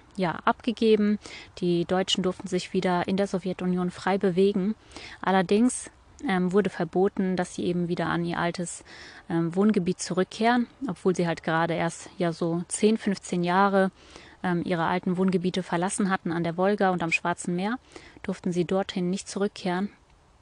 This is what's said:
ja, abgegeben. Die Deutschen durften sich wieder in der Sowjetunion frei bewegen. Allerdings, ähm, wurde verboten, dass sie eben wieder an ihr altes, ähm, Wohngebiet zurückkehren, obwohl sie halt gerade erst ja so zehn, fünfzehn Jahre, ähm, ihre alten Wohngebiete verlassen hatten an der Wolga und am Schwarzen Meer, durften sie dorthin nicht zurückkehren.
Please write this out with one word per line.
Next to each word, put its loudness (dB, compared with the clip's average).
ja, -2
abgegeben. 2
Die 2
Deutschen 0
durften -4
sich -4
wieder 0
in 0
der 0
Sowjetunion -2
frei -2
bewegen. 2
Allerdings, 2
ähm, 0
wurde 4
verboten, 0
dass -4
sie -4
eben 0
wieder -2
an 0
ihr -4
altes, -4
ähm, 0
Wohngebiet 2
zurückkehren, 0
obwohl 0
sie 2
halt -2
gerade 0
erst -4
ja 0
so -2
zehn, 2
fünfzehn -2
Jahre, 4
ähm, 0
ihre 0
alten 0
Wohngebiete 0
verlassen 0
hatten -2
an -2
der -4
Wolga 2
und 0
am -2
Schwarzen -2
Meer, -4
durften -4
sie 2
dorthin -2
nicht -4
zurückkehren. -4